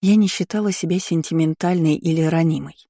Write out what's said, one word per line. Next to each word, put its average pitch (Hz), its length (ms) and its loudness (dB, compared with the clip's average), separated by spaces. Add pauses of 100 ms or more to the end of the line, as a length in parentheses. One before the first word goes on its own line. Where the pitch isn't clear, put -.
Я 196 140 4
не 214 100 4
считала 208 440 -4
себя 175 280 -2
сентиментальной 165 960 0
или 160 280 0
ранимой 156 540 0 (140)